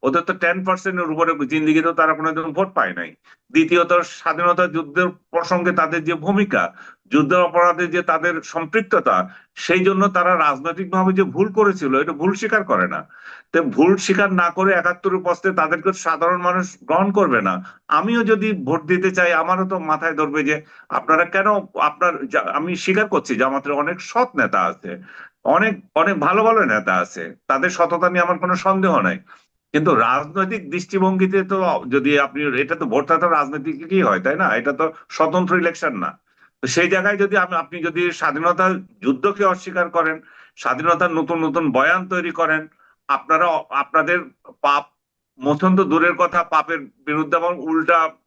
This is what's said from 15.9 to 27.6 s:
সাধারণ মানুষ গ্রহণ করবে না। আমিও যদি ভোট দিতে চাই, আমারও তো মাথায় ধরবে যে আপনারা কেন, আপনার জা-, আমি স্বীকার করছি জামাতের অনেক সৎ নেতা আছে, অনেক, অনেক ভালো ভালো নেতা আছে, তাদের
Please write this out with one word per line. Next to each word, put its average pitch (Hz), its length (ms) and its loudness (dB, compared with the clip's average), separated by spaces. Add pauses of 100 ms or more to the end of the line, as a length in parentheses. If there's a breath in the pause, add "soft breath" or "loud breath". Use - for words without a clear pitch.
সাধারণ 170 500 0
মানুষ 180 400 -2
গ্রহণ 190 300 2
করবে 151 300 2
না। 92 220 -2 (240 loud breath)
আমিও 214 360 2
যদি 214 280 2
ভোট 156 320 -2
দিতে 180 260 0
চাই, 180 220 2
আমারও 180 320 0
তো 185 140 -4
মাথায় 156 360 -2
ধরবে 147 300 -2
যে 151 180 -2 (260 loud breath)
আপনারা 160 360 2
কেন, 196 220 -2 (340)
আপনার 156 460 0
জা-, 107 240 -2
আমি 160 260 -4
স্বীকার 190 320 0
করছি 151 280 -2
জামাতের 135 360 -2
অনেক 147 280 -2
সৎ 247 360 -2
নেতা 104 240 0
আছে, 87 420 -4 (420 loud breath)
অনেক, 196 360 0 (140)
অনেক 165 260 2
ভালো 185 240 2
ভালো 220 200 4
নেতা 107 300 0
আছে, 87 420 -4 (100)
তাদের 139 240 0